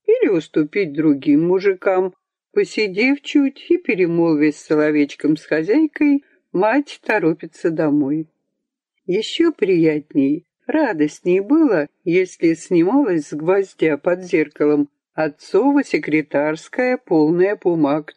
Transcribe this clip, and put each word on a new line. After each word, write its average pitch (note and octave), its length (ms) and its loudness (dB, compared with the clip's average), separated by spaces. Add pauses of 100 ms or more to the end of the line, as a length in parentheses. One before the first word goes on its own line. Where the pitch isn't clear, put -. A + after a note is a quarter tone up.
или A4+ 220 2
уступить E3 640 -2
другим D3 540 2
мужикам, F#3 680 0 (380)
посидев G#3+ 720 -2
чуть C#4 480 -2
и F4 80 2
перемолвясь E3 840 0
словечком D3+ 760 0
с - 80 -20
хозяйкой, C#4+ 800 0 (280)
мать A3 520 -2
торопится E3+ 640 -2
домой. D3+ 580 -2 (760)
Еще A3 460 -2
приятней, D#3 920 0 (220)
радостней F#3+ 760 -2
было, G#3+ 480 0 (160)
если F3 500 -2
снималась F3+ 760 0
с - 60 -12
гвоздя D#3+ 640 -2
под F3+ 260 -4
зеркалом D3+ 640 0 (260)
отцова A3+ 680 0
секретарская D#3 1120 -2
полная F3 600 0
бумаг D#3 600 -2